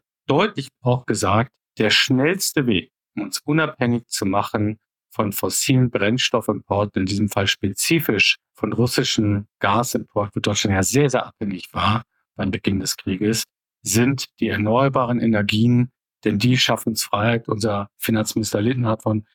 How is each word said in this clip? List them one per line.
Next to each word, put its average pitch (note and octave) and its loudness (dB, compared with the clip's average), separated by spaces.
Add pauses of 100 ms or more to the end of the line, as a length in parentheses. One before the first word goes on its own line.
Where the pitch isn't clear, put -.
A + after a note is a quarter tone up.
(280)
deutlich D3+ 0 (120)
auch B2+ 0
gesagt, G2+ 0 (260)
der G#2+ 2
schnellste C#3 0
Weg, F#2+ -2 (240)
um G#2 -6
uns - -8
unabhängig D3 0
zu - -6
machen G#2 -2 (320)
von G#2+ -2
fossilen B2+ 2
Brennstoffimporten, G#2 0
in F#2+ 0
diesem G2+ 0
Fall G2 -2
spezifisch - 0 (200)
von G#2 -4
russischen G#2+ 0 (100)
Gasimporten, G#2+ -2
wo A2 -2
Deutschland G2+ 0
ja G2 2
sehr, B2+ 2
sehr A#2+ 0
abhängig G2 -8
war G#2 0 (320)
beim G2 -2
Beginn F#2+ -2
des - -4
Krieges, G#2 -2 (400)
sind A#2+ 0 (100)
die A2 -2
erneuerbaren A#2+ 0
Energien, A2+ 2 (340)
denn G#2+ 0
die B2 2
schaffen A#2+ 0
uns G#2+ -4
Freiheit. A2+ -2
Unser G#2 -2 (100)
Finanzminister G#2+ -2
Lindner A#2+ 0
hat A2 -4
von G#2+ -2